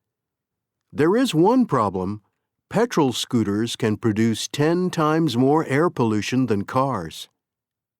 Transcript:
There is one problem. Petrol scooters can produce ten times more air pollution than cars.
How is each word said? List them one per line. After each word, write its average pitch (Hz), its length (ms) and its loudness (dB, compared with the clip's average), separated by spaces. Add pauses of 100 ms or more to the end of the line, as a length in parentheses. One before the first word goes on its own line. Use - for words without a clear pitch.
(920)
There 170 240 2
is 247 180 0
one 214 320 4
problem. 101 560 -2 (460)
Petrol 170 440 0
scooters 110 640 -2
can 110 200 -2
produce 110 520 0
ten 175 420 0
times 156 460 0
more 139 300 2
air 147 240 0
pollution 120 560 0
than 104 180 -2
cars. 120 640 -4 (720)